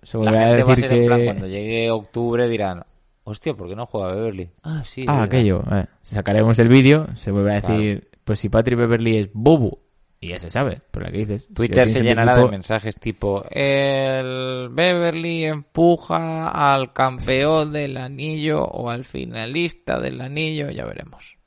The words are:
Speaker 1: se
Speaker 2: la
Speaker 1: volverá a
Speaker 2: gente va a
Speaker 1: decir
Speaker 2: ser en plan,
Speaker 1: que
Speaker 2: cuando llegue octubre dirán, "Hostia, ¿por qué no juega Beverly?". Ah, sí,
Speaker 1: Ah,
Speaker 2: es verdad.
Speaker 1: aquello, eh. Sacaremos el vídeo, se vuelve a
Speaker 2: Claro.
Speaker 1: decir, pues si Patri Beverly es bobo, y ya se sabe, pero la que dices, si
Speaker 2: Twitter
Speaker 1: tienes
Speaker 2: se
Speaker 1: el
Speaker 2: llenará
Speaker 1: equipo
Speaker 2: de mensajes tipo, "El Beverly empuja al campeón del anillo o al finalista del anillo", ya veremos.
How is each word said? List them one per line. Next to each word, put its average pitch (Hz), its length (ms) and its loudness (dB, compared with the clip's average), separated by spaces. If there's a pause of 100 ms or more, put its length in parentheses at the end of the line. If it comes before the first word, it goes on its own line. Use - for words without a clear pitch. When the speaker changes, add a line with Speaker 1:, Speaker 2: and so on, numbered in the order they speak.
Speaker 1:
se - 140 -10
Speaker 2:
la 110 60 0
Speaker 1:
volverá 110 200 4
a 117 60 6
Speaker 2:
gente 120 140 6
va 127 80 4
a 127 40 6
Speaker 1:
decir 123 140 2
Speaker 2:
ser 127 100 4
en 120 80 4
plan, 120 120 4
Speaker 1:
que 120 60 2
Speaker 2:
cuando 98 220 -4
llegue 113 440 -2
octubre 117 560 -2
dirán, 101 360 -4 (400)
"Hostia, 107 300 -8
¿por 98 160 -14
qué 98 60 -12
no 117 100 -10
juega 95 280 -6
Beverly?". 98 360 -6 (140)
Ah, 156 220 -8
sí, - 160 -14
Speaker 1:
Ah, - 20 -8
Speaker 2:
es 127 40 -6
verdad. 139 160 2
Speaker 1:
aquello, 104 480 2
eh. 98 140 0 (160)
Sacaremos 110 580 2
el 117 100 6
vídeo, 139 460 6
se - 160 -8
vuelve 101 240 0
a 101 60 0
Speaker 2:
Claro. 107 160 0
Speaker 1:
decir, 107 300 -2 (160)
pues 107 160 -4
si 104 100 -4
Patri 117 260 2
Beverly 117 420 2
es 101 160 -2
bobo, 120 460 4 (400)
y 87 100 -12
ya 90 100 -10
se 87 120 -14
sabe, 123 300 -4 (100)
pero 95 140 -8
la 85 60 -10
que 90 80 -8
dices, 104 280 -6
si 214 60 -20
Speaker 2:
Twitter 117 240 -2
Speaker 1:
tienes 120 160 4
Speaker 2:
se 127 60 0
Speaker 1:
el 117 60 2
Speaker 2:
llenará 120 280 4
Speaker 1:
equipo 123 140 6
Speaker 2:
de 107 40 -6
mensajes 107 460 -6
tipo, 101 520 -4
"El 131 1200 -2
Beverly 165 760 -2
empuja 160 1040 0 (240)
al 131 200 -2
campeón 135 760 0
del 143 260 -6
anillo 147 680 -4
o - 260 -6
al 120 140 -8
finalista 127 960 -6
del 127 220 -8
anillo", 147 480 -6
ya - 160 -10
veremos. - 600 -16